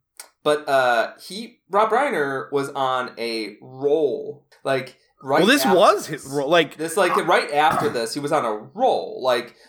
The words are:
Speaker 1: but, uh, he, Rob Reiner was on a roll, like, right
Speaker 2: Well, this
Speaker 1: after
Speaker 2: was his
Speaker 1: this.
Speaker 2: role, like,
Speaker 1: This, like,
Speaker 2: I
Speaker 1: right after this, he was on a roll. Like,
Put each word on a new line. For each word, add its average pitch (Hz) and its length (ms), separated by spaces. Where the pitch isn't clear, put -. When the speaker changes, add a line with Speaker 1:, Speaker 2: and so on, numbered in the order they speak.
Speaker 1:
but, 151 240
uh, 123 520
he, 214 380
Rob 208 220
Reiner 180 600
was 139 180
on 127 480
a 110 420
roll, 135 840
like, 135 360
right 139 180
Speaker 2:
Well, 180 60
this 277 180
Speaker 1:
after 190 140
Speaker 2:
was 311 280
his 143 180
Speaker 1:
this. 135 80
Speaker 2:
role, 139 160
like, 165 280
Speaker 1:
This, 160 200
like, 180 200
Speaker 2:
I 190 60
Speaker 1:
right 180 300
after 147 360
this, 117 260
he 147 60
was 143 120
on 143 120
a 110 80
roll. 117 680
Like, 123 340